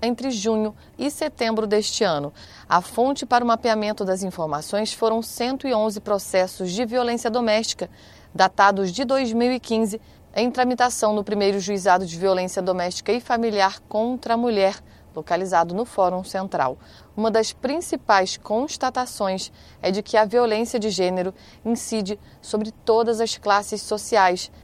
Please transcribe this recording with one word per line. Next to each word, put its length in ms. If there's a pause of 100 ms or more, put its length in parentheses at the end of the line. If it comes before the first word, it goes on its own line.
entre 300
junho 420 (240)
e 140
setembro 520
deste 380
ano. 300 (360)
A 120
fonte 440
para 200
o 20
mapeamento 580
das 200
informações 680
foram 300
cento 420
e 80
onze 280
processos 720
de 120
violência 460
doméstica, 580 (460)
datados 560
de 140
dois 280
mil 200
e 80
quinze, 400 (340)
em 160
tramitação 640
no 80
primeiro 380
juizado 440
de 140
violência 420
doméstica 520
e 80
familiar 580 (100)
contra 460
a 20
mulher, 460 (320)
localizado 580
no 120
Fórum 400
Central. 540 (380)
Uma 140
das 220
principais 840
constatações 1160 (280)
é 120
de 100
que 140
a 80
violência 560
de 100
gênero 420 (320)
incide 540 (240)
sobre 300
todas 480
as 180
classes 440
sociais 680 (140)